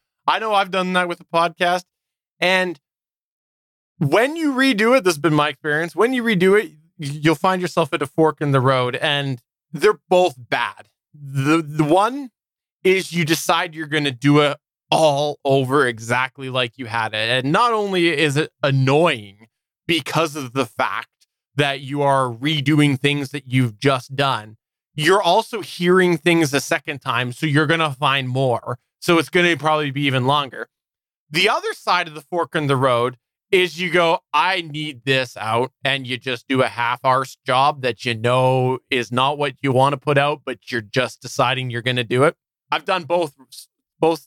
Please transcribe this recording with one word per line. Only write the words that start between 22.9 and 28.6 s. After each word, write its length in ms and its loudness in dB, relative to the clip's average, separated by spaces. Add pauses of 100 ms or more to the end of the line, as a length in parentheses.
things 300 -2
that 160 -12
you've 320 0
just 360 -2
done, 440 -4 (360)
you're 280 2
also 400 0
hearing 560 2
things 340 2
a 80 0
second 400 -4
time, 320 -4
so 140 -6
you're 200 2
gonna 280 0
find 340 -2
more. 500 -2 (220)